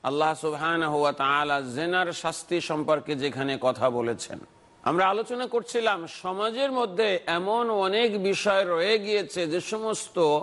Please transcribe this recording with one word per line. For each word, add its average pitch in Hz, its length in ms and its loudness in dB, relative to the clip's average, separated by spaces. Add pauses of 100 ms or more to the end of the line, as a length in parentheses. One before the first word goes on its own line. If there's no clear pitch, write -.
আল্লাহ 151 320 2
সুবহানাহু 156 640 -2
ওয়া 143 120 2
তাআলা 143 480 2
জেনার 170 520 -2
শাস্তি 170 480 -4
সম্পর্কে 151 540 0
যেখানে 135 460 -2
কথা 127 300 2
বলেছেন, 117 480 -2 (440)
আমরা 175 260 2
আলোচনা 226 380 -2
করছিলাম 220 600 -2
সমাজের 220 640 -2
মধ্যে 208 540 0
এমন 202 440 0
অনেক 208 520 2
বিষয় 196 420 2
রয়ে 180 340 2
গিয়েছে 196 480 0
যে 165 140 0
সমস্ত 185 840 0